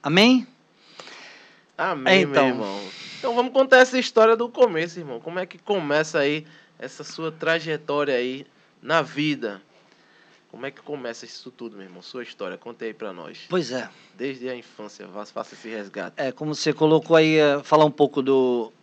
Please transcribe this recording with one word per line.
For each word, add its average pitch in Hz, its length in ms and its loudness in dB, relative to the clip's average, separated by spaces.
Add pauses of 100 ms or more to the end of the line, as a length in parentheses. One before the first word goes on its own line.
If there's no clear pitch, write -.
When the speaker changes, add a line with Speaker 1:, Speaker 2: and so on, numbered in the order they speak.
Speaker 1:
Amém? 214 420 4 (1300)
Speaker 2:
Amém, 180 460 2
Speaker 1:
Então. 143 240 4
Speaker 2:
meu 127 60 0
irmão. 101 280 -6 (360)
Então 240 160 -4
vamos 247 200 0
contar 269 240 4
essa 254 200 4
história 226 380 4
do 233 140 -4
começo, 175 500 0
irmão. 131 220 -10
Como 170 180 -8
é 185 60 -6
que 175 120 -20
começa 156 640 -2
aí 147 260 -2 (320)
essa - 260 -16
sua 160 280 -10
trajetória 151 840 -2
aí 127 300 -4 (360)
na 160 200 0
vida? 131 600 -4 (920)
Como 120 140 -14
é 139 60 -10
que 139 100 -20
começa 123 420 -12
isso - 260 -18
tudo, 113 280 -16
meu 95 80 -16
irmão? 90 160 -20
Sua 123 220 -14
história, 92 340 -12
conta 117 260 -16
aí 110 100 -8
pra 101 200 -12
nós. 85 340 -16
Speaker 1:
Pois 160 240 -4
é. 127 160 -8 (300)
Speaker 2:
Desde 131 320 -10
a 127 60 -8
infância, 104 520 -18
fa-, 104 180 -14
faça - 280 -12
esse 110 160 -16
resgate. 98 480 -12
Speaker 1:
É, 135 140 -4
como 151 240 -8
você 147 180 -2
colocou 156 420 2
aí, 156 220 6
é, 143 260 4
falar 156 220 6
um 147 60 2
pouco 139 300 2
do 127 500 2 (120)